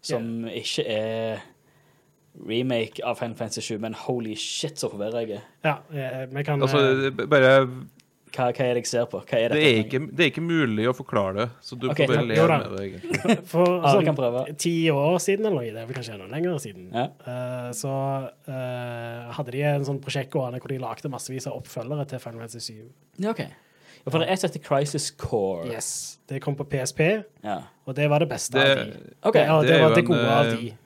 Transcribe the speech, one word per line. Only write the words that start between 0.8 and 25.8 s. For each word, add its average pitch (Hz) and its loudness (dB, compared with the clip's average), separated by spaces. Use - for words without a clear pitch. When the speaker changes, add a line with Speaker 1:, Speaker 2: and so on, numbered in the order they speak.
Speaker 1:
er 110 -2
remake 117 -2
av 120 -2
Final 117 -6
Fantasy 113 -6
sju, 110 -6
men 110 -6
holy 113 -4
shit, - -6
så - -4
forvirret 110 -6
jeg 101 -8
er. - -20
Speaker 2:
Ja, 151 0
eh, 131 -8
vi 139 -6
kan, 147 0
Speaker 3:
Altså, 135 4
Speaker 2:
eh, 135 2
Speaker 3:
b-, 135 -4
bare 135 8
Speaker 1:
Hva, 123 0
hva 131 -2
er 123 2
det 120 0
jeg - -6
ser 120 0
på? 98 -8
Hva - 0
er 113 4
Speaker 3:
Det 117 0
Speaker 1:
dette 151 4
Speaker 3:
er 151 8
Speaker 1:
for 113 6
noe? 107 2
Speaker 3:
ikke, 131 -4
det 175 4
er 139 4
ikke - -4
mulig 139 2
å 127 0
forklare, 104 0
så - -14
du 120 -4
Speaker 1:
Ok, 151 0
Speaker 3:
får 139 4
bare 123 4
Speaker 1:
ja. - 2
Speaker 3:
le 110 0
Speaker 2:
Jo 165 6
da. 160 4
Speaker 3:
med - -4
det, - -6
egentlig. 220 -2
Speaker 2:
<laughs> - -14
For 170 4
Speaker 1:
Ja, 180 4
vi 156 6
Speaker 2:
sånn 185 6
Speaker 1:
kan 147 0
prøve. 123 0
Speaker 2:
ti 170 0
år 147 2
siden 202 0
eller 202 2
noe, 120 -2
det 110 -10
er 113 -10
vel 131 -8
kanskje 113 -8
enda 95 -14
lenger 160 -2
siden. 92 -14
Speaker 1:
Ja. 120 -2
Speaker 2:
Eh, 123 -8
så, 135 -6
eh, 120 -8
hadde 131 -6
de 139 -2
en 143 2
sånn 139 -4
prosjekt 135 -6
gående 127 -2
hvor - -16
de 131 -6
lagde 120 -8
massevis 131 -8
av 127 -8
oppfølgere 143 -8
til 127 -8
Final 113 -12
Fantasy 117 -12
syv. 110 -20
Speaker 1:
Ja, 214 -2
ok. 220 -6
Ja, - -12
for 160 2
det 165 0
er 185 0
et 185 -2
som - 0
heter - -12
Crisis 143 0
Core. 95 -2
Speaker 2:
Yes, - -8